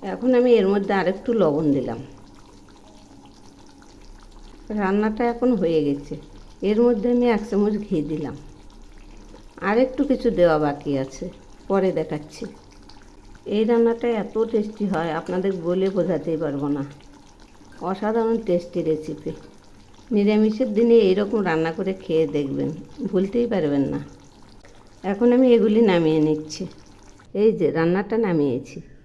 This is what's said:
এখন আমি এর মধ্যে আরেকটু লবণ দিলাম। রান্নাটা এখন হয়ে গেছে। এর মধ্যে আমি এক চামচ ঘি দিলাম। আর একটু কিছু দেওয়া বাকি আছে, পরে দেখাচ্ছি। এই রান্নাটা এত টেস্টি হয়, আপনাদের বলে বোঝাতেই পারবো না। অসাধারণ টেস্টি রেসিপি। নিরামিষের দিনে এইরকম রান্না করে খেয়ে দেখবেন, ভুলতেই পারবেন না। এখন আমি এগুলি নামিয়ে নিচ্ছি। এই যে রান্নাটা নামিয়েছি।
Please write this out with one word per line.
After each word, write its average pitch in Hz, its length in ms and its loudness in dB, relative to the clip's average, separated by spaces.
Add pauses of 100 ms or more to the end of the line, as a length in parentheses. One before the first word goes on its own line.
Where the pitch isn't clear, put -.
(140)
এখন 233 160 -2 (100)
আমি 247 200 4
এর 190 140 2
মধ্যে 202 280 0
আরেকটু 190 280 -4 (120)
লবণ 156 240 2 (120)
দিলাম। 117 220 -6 (2750)
রান্নাটা 208 440 2 (100)
এখন 240 160 0 (120)
হয়ে 165 260 2
গেছে। 143 280 -4 (540)
এর 214 160 2
মধ্যে 240 300 2
আমি 240 100 4 (100)
এক 208 140 -2
চামচ 208 240 2 (120)
ঘি 185 120 -2 (140)
দিলাম। 151 240 -6 (1300)
আর 202 80 0 (100)
একটু 262 240 -4
কিছু 254 180 2 (120)
দেওয়া 170 260 6
বাকি 143 260 -4 (120)
আছে, - 220 -12 (440)
পরে 190 200 2 (100)
দেখাচ্ছি। - 440 -8 (1120)
এই 220 140 2
রান্নাটা 233 380 2 (140)
এত - 140 -8 (160)
টেস্টি 214 420 -4
হয়, 165 260 -2
আপনাদের 180 320 -4 (140)
বলে 185 300 0
বোঝাতেই 170 480 -2
পারবো 143 320 -4
না। 147 80 -4 (1040)
অসাধারণ 226 480 0 (100)
টেস্টি 175 320 -2 (100)
রেসিপি। 156 420 -4 (840)
নিরামিষের 214 640 2
দিনে 233 180 6 (120)
এইরকম 208 320 0 (100)
রান্না 160 280 0
করে 190 160 -4 (100)
খেয়ে 160 220 0 (100)
দেখবেন, 139 340 -2 (400)
ভুলতেই 208 440 -2
পারবেন 143 300 0 (100)
না। 143 60 -6 (1040)
এখন 202 320 0
আমি 262 200 4
এগুলি 214 260 4 (100)
নামিয়ে 160 360 4
নিচ্ছি। 156 360 -4 (800)
এই 214 80 6 (100)
যে 160 80 2 (100)
রান্নাটা 185 380 0 (120)
নামিয়েছি। 143 500 -2 (280)